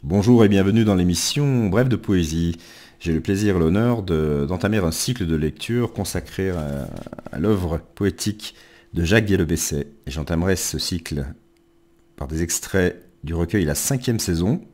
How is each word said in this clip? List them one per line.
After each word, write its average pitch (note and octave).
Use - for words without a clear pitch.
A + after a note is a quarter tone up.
Bonjour G#2
et G2+
bienvenue G2+
dans G#2
l'émission A2
Bref A2
de A2+
Poésie. E2+
J'ai F2
le D#2+
plaisir G2
et -
l'honneur G#2
de, D2+
d'entamer G2
un F2
cycle -
de D#2+
lecture F#2
consacré F#2+
à, D2
à -
l'œuvre F2+
poétique G#2
de E2+
Jacques G#2+
Vielle-Bessay. D#2+
Et -
j'entamerai E2
ce E2+
cycle D2+
par C#2+
des D#2+
extraits -
du D#2+
recueil E2+
La D2
Cinquième B2
Saison F#2